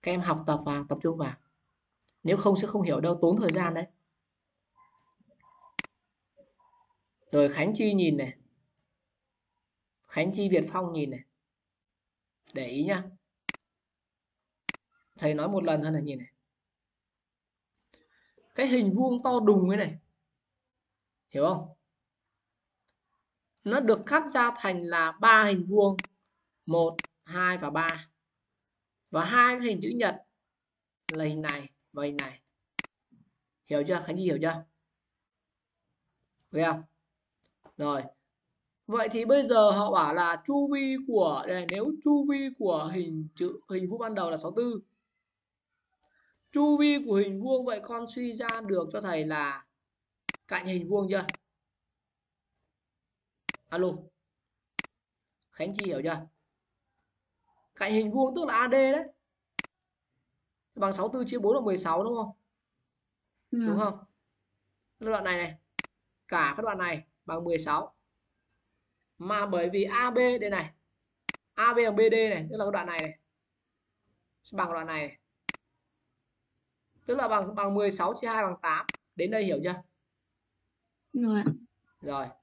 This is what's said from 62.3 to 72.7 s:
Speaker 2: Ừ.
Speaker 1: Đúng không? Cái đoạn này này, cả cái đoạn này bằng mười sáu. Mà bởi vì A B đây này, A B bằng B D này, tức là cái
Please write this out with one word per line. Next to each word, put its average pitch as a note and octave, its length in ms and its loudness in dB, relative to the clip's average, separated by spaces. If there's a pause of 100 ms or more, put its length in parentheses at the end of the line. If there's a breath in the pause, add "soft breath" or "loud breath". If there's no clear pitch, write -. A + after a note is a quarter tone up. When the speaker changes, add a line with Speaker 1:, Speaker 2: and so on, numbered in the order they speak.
Speaker 2:
Ừ. A#3 160 -2
Speaker 1:
Đúng G#3 100 2
không? G3+ 220 -2 (1000)
Cái A3 100 -6
đoạn G#3 140 -2
này F3+ 140 0
này, E3 200 -6 (720)
cả D3+ 300 0
cái G#3+ 60 -6
đoạn G#3+ 140 -4
này E3+ 280 -4 (200)
bằng E3 180 -6
mười E3+ 140 0
sáu. D#3 380 -2 (1200)
Mà G3+ 280 -2
bởi F3 240 0
vì G3 140 0
A A#3 280 0
B A3+ 40 -8
đây B3 340 2
này, F3 240 -4 (800)
A A#3 200 4
B A#3 40 4
bằng A3+ 180 4
B G#3 40 4
D A3 140 8
này, G#3 360 2
tức A3 80 -8
là G#3+ 80 -2
cái G3+ 60 0